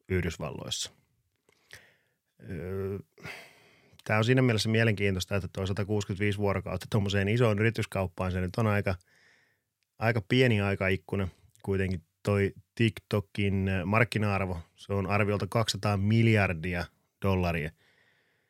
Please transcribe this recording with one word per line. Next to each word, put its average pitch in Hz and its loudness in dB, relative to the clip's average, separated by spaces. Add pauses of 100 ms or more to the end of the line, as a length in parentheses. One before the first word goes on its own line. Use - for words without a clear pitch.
Yhdysvalloissa. 85 -4 (1600)
Ö, 95 -8 (1040)
tää 107 0
on 110 4
siinä 131 4
mielessä 113 2
mielenkiintoista, 101 0
että 92 -2
toi 95 -6
satakuusikymmentäviisi 101 -2
vuorokautta 95 -2
tommoseen 98 2
isoon 110 4
yrityskauppaan, 98 -2
se 90 -2
nyt 90 -4
on 117 2
aika, 101 0 (1040)
aika 113 0
pieni 123 4
aikaikkuna 98 0 (360)
kuitenkin 95 -2 (220)
toi 101 2 (220)
TikTokin, 101 0
ö, 95 -2
markkina-arvo, 101 0 (160)
se - -10
on 98 -2
arviolta 101 2
kaksisataa 107 0
miljardia 95 2 (360)
dollaria. 87 0 (800)